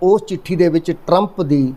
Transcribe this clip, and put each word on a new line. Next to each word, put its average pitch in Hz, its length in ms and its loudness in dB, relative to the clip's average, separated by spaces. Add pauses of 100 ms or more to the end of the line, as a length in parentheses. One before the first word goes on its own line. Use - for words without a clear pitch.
ਉਸ 202 200 4
ਚਿੱਠੀ 185 320 -6
ਦੇ 170 140 2
ਵਿੱਚ 160 220 -2
ਟਰੰਪ 185 500 -2
ਦੀ 139 360 0